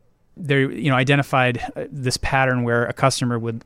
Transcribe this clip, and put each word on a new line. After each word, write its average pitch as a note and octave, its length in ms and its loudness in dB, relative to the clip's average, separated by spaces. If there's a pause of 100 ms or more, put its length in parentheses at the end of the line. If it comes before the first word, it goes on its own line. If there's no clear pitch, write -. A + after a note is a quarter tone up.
(360)
they, C#3 260 0
you C3+ 280 -2
know, C3 60 4
identified, C3 640 2 (160)
uh, - 160 -6
this B2+ 260 -4
pattern C3 460 0
where A#2 240 0
a A#2+ 60 -6
customer B2 440 0
would, A#2 280 -6